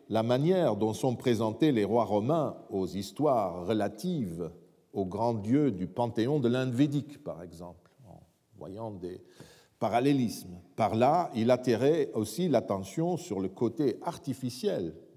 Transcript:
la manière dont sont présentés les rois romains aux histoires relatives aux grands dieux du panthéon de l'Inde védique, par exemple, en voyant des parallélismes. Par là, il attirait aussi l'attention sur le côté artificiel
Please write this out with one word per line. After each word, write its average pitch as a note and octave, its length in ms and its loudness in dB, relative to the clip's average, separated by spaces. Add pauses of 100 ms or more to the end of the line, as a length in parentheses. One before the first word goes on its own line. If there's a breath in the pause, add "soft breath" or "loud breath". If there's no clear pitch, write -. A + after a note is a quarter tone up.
la A2 140 2
manière C3+ 540 2
dont G#2+ 160 0
sont B2 220 0
présentés A2+ 580 2
les G#2+ 120 4
rois A2 200 2
romains G#2+ 520 0 (120)
aux F#2+ 180 -2
histoires G2 800 0
relatives G#2 840 -2 (420)
aux G2 140 -2
grands A2 260 -2
dieux A#2 380 2
du F2+ 160 -4
panthéon A#2+ 520 0
de A#2+ 100 2
l'Inde B2+ 260 0
védique, C#3+ 480 0
par E2 200 -10
exemple, F2 480 -16 (160)
en E2 140 -20 (380)
voyant G#2 320 -10
des F2+ 320 -10 (560 loud breath)
parallélismes. A#2 800 2 (180)
Par G#2+ 200 2
là, D3 380 4
il A2+ 160 4
attirait B2+ 640 4
aussi B2 360 -2
l'attention B2 680 0
sur G2 240 -4
le F#2+ 80 -2
côté A#2+ 540 0
artificiel C3+ 920 -6 (220)